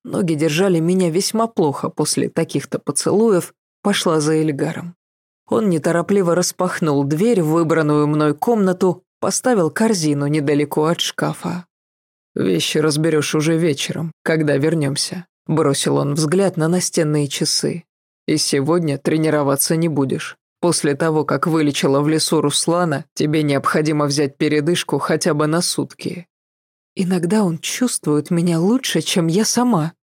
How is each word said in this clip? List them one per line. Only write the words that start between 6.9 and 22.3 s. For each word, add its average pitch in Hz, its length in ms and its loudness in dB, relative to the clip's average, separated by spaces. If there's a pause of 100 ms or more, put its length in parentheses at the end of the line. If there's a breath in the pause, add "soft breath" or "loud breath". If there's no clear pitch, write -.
дверь 180 380 2
в 151 60 0
выбранную 156 600 2
мной 151 260 2
комнату, 185 680 0 (160)
поставил 202 500 0
корзину 156 580 0
недалеко 147 580 0
от 165 160 0
шкафа. 170 640 -6 (680)
«Вещи 170 460 0
разберёшь 156 560 0
уже 156 220 2
вечером, 160 540 -2 (120)
когда 151 340 0
вернёмся», 156 680 -2 (200)
бросил 147 500 2
он 143 180 0
взгляд 165 420 0
на 156 100 0
настенные 156 600 0
часы. - 560 -4 (440)
«И 156 100 2
сегодня 147 600 0
тренироваться 151 800 0
не 165 140 0
будешь. 143 480 -4 (240)
После 156 340 0
того, 156 300 0
как 139 200 -2
вылечила 143 540 2
в 147 80 2
лесу 156 320 2